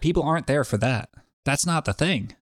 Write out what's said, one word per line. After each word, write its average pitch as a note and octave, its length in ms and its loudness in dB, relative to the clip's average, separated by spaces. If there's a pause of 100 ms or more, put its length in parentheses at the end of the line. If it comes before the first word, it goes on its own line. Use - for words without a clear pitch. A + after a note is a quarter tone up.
people E3+ 220 2
aren't D#3+ 240 0
there C#3 160 2
for - 140 -2
that. A2+ 320 0 (360)
That's C#3 200 0
not E3 200 0
the G2+ 80 0
thing, D#3 520 -2